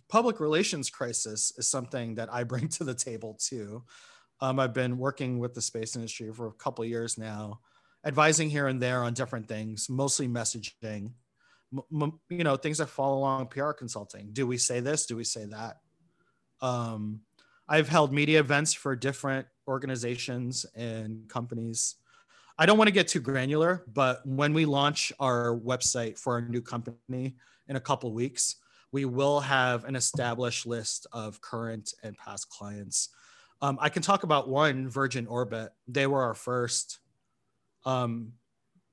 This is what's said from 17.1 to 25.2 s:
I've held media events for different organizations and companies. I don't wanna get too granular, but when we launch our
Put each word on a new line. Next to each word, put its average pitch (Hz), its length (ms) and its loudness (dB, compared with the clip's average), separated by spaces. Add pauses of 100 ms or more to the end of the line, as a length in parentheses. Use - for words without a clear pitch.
I've 151 200 6
held 147 240 6
media 147 280 6
events 147 340 4
for 135 220 -2
different 135 500 -2 (200)
organizations 123 1080 -4
and 110 520 -8
companies. 117 680 -4 (640)
I 160 80 10
don't 208 100 10
wanna 214 140 8
get 185 180 4
too 165 120 0
granular, 139 720 2
but 127 360 2
when 139 260 2
we 160 140 6
launch 143 520 2
our 120 400 2